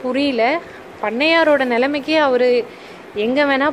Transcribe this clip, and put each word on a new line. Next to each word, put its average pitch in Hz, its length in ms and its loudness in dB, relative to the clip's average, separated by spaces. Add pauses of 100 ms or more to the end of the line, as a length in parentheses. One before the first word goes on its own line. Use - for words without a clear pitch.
புரியல. 254 560 0 (440)
பண்ணையாரோட 294 640 2
நிலைமைக்கு 277 560 0
அவரு 247 440 2 (500)
எங்க 247 300 0
வேணா 277 280 2